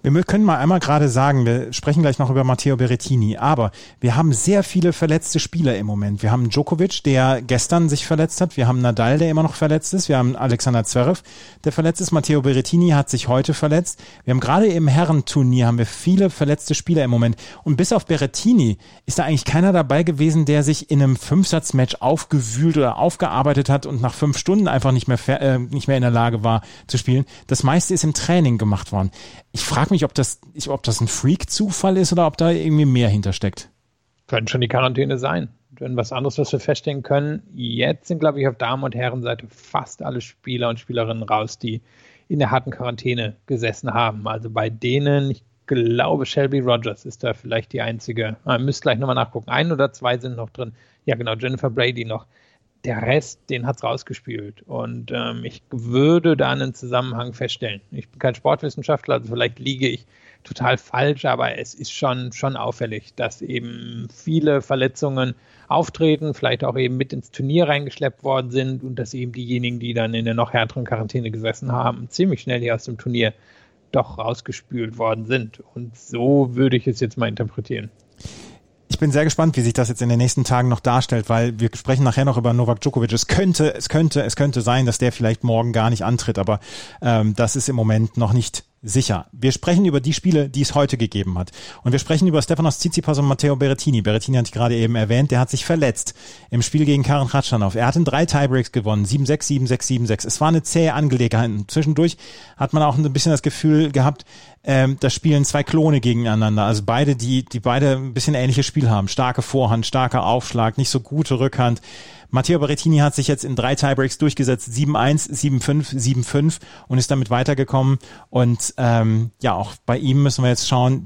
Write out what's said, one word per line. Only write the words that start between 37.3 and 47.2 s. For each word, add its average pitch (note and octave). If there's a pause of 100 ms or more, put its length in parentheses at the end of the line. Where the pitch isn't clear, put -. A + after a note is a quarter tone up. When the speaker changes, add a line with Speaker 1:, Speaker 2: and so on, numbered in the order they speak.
Speaker 2:
jetzt B2
sind, E3
glaub D3+
ich, C#3
auf B2
Damen- C3
und A#2+
Herrenseite A#2+
fast -
alle B2
Spieler A#2+
und A2+
Spielerinnen A2+
raus, G#2+
die A2 (480)
in D#3
der B2+
harten C3
Quarantäne A#2+ (100)
gesessen A#2
haben. G#2+
Also A2
bei A2
denen, C#3
ich - (240)
glaube, B2+
Shelby C#3
Rogers A#2
ist -